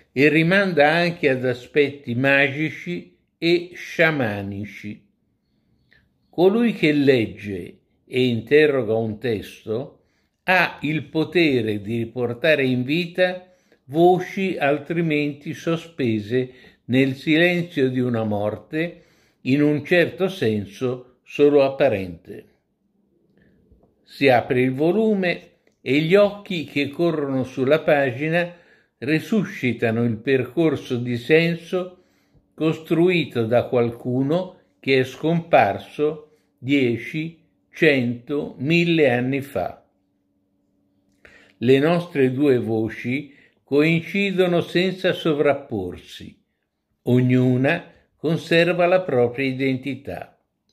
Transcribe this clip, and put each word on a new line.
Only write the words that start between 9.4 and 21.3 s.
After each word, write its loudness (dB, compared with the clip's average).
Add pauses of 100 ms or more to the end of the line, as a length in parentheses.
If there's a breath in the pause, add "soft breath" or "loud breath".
ha 0
il -4
potere 0
di -6
riportare -2
in 0
vita -2 (320 soft breath)
voci 0
altrimenti -2
sospese -4 (340 loud breath)
nel 2
silenzio 0
di -2
una -2
morte, -4 (380 soft breath)
in 2
un 2
certo 2
senso -4
solo 4